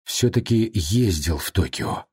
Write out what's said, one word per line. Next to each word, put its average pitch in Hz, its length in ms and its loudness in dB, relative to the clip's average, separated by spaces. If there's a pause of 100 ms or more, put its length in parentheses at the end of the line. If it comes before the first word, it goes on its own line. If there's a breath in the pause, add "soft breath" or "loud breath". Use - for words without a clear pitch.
все-таки 117 720 2
ездил 82 640 0
в - 140 -8
Токио. - 600 -2